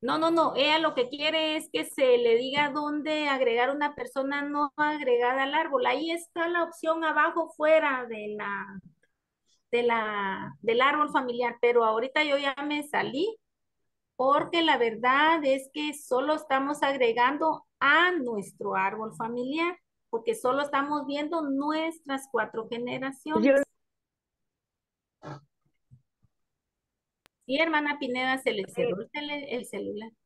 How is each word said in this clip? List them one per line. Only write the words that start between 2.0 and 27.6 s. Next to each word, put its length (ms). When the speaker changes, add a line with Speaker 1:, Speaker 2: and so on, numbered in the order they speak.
Speaker 1:
le 180
diga 360
dónde 560
agregar 420
una 240
persona 480
no 340
agregada 680
al 100
árbol. 320
Ahí 260
está 360
la 160
opción 400
abajo 520
fuera 520
de 280
la, 440
de 120
la, 760
del 200
árbol 300
familiar, 500
pero 240
ahorita 380
yo 140
ya 180
me 160
salí 540
porque 480
la 140
verdad 680
es 280
que 200
solo 420
estamos 480
agregando 840
a 320
nuestro 640
árbol 400
familiar, 640
porque 260
solo 260
estamos 460
viendo 360
nuestras 880
cuatro 380
generaciones. 760
Speaker 2:
Yo 80
Speaker 1:
Sí, 140